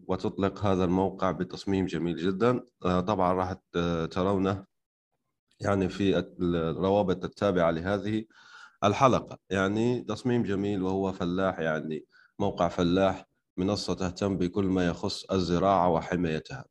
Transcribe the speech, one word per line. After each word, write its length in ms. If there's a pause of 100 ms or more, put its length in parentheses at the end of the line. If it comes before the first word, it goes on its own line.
وتطلق 580
هذا 180
الموقع 480
بتصميم 540
جميل 320
جدًا. 460 (220)
آه، 140
طبعًا 340
راح 200
ت-، 580
ترونه 640 (840)
يعني 300
في 280
الت-، 240
الروابط 840
التابعة 460
لهذه 540 (580)
الحلقة. 560 (100)
يعني 520
تصميم 420
جميل، 400
وهو 280
فلاح، 480
يعني 460 (340)
موقع 280
فلاح، 580 (320)
منصة 360
تهتم 440
بكل 280
ما 220
يخص 440
الزراعة 580
وحمايتها. 800